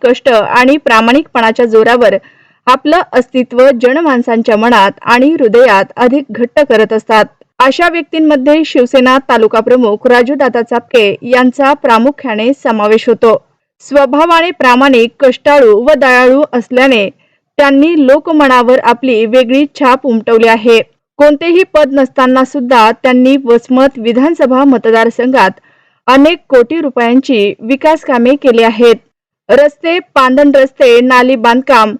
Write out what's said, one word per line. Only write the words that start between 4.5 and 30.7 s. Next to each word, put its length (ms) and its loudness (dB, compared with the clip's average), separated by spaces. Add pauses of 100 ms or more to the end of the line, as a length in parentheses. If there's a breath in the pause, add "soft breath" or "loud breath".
मनात 340 0 (100)
आणि 300 0
हृदयात 540 2 (120)
अधिक 340 -2
घट्ट 280 -4 (100)
करत 240 0
असतात. 320 -2 (340)
अशा 320 -2
व्यक्तींमध्ये 760 -2
शिवसेना 520 0 (120)
तालुका 300 0
प्रमुख 480 -2
राजूदादा 540 -2
चापके 600 -2
यांचा 520 -2
प्रामुख्याने 760 -2 (120)
समावेश 440 -2
होतो. 280 0 (480)
स्वभावाने 680 0
प्रामाणिक, 580 0 (100)
कष्टाळू 640 2
व 100 2
दयाळू 500 2 (100)
असल्याने 560 -2 (480)
त्यांनी 500 2
लोकमनावर 720 2
आपली 460 -2
वेगळी 400 0 (140)
छाप 280 0
उमटवली 400 0
आहे. 320 2 (400)
कोणतेही 440 2 (100)
पद 200 0
नसताना 520 0
सुद्धा 440 0 (140)
त्यांनी 400 2
वसमत 540 0
विधानसभा 680 -2
मतदारसंघात 880 0 (560)
अनेक 300 2 (120)
कोटी 320 0
रुपयांची 800 -2
विकास 420 -2
कामे 340 0
केली 280 0
आहेत. 320 2 (540)
रस्ते, 480 0 (160)
पांदन 420 2
रस्ते, 460 2